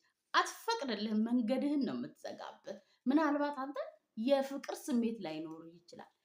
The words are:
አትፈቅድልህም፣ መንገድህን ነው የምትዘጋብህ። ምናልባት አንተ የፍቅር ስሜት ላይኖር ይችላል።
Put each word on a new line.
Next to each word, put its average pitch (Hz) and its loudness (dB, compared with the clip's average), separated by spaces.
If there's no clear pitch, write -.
አትፈቅድልህም፣ 247 2
መንገድህን 254 2
ነው 151 0
የምትዘጋብህ። - -10
ምናልባት 285 4
አንተ 277 -6
የፍቅር 269 2
ስሜት 226 0
ላይኖር 160 -6
ይችላል። - -20